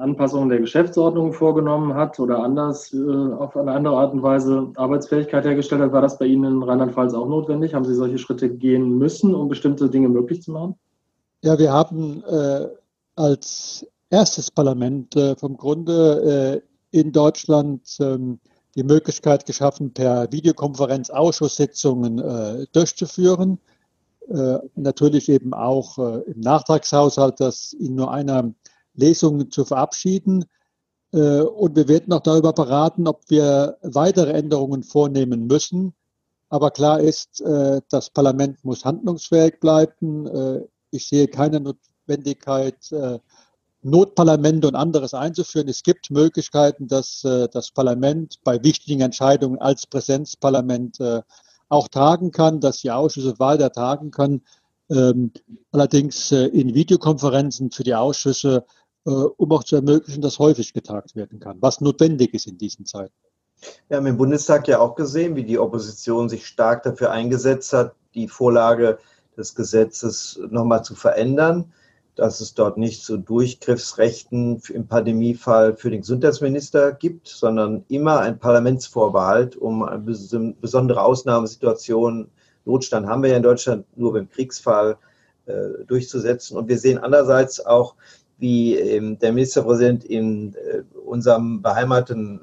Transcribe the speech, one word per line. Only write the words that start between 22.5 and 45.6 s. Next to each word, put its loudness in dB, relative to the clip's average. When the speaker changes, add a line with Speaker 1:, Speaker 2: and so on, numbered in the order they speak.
Speaker 2:
durchzuführen. 0
Äh, -2
natürlich 0
eben 2
auch, -4
äh, -4
im -12
Nachtragshaushalt, 2
das -4
in -6
nur -4
einer -2
Lesung 2
zu -2
verabschieden. -2
Äh, 4
und 0
wir 4
werden 2
noch 0
darüber 4
beraten, 0
ob -2
wir 2
weitere 2
Änderungen -2
vornehmen 0
müssen. -2
Aber 0
klar 2
ist, -2
äh, 0
das -2
Parlament 0
muss -6
handlungsfähig 0
bleiben. 0
Äh, -6
ich -10
sehe 2
keine 0
Notwendigkeit, -6
äh, -6
Notparlamente 4
und 0
anderes -2
einzuführen. -4